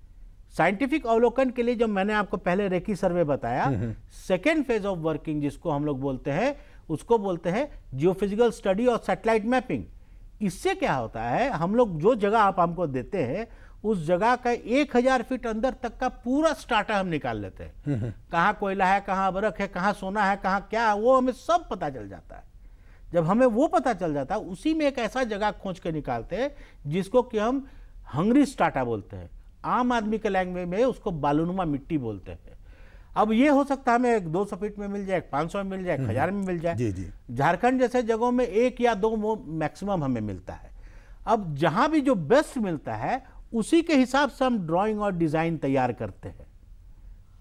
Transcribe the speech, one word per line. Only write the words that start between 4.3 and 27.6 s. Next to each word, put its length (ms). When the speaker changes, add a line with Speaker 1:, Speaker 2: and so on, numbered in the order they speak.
Speaker 1:
phase 200
of 160
working 380
जिसको 300
हम 140
लोग 160
बोलते 300
हैं, 260
उसको 300
बोलते 320
हैं 320
जियोफिजिकल 560
स्टडी 360
और 120
सैटेलाइट 460
मैपिंग। 400
इससे 320
क्या 200
होता 280
है, 280
हम 240
लोग 260
जो 140
जगह 240
आप 220
हमको 260
देते 360
हैं, 240
उस 220
जगह 300
का 140
एक 460
हजार 260
फीट 240
अंदर 360
तक 160
का 100
पूरा 440
स्ट्राटा 460
हम 80
निकाल 340
लेते 240
हैं। 100
Speaker 2:
हम्म, 100
हम्म। 160
Speaker 1:
कहाँ 280
कोयला 260
है, 140
कहाँ 280
अबरख 320
है, 80
कहाँ 240
सोना 320
है, 120
कहाँ 340
क्या 180
है, 80
वो 200
हमें 160
सब 380
पता 200
चल 180
जाता 280
है। 80
जब 120
हमें 220
वो 200
पता 260
चल 220
जाता 200
है, 60
उसी 340
में 120
एक 120
ऐसा 260
जगह 260
खोज 280
के 140
निकालते 440
हैं 200
जिसको 360
कि 160
हम 280